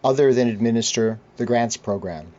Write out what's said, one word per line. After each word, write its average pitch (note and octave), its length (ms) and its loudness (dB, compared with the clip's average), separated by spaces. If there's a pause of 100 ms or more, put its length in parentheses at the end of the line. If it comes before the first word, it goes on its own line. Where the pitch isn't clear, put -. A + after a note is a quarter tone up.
other C3+ 300 4
than B2 140 2
administer A2+ 720 0 (180)
the A#2+ 80 -4
grants A#2 320 -2
program. F2+ 500 -8 (120)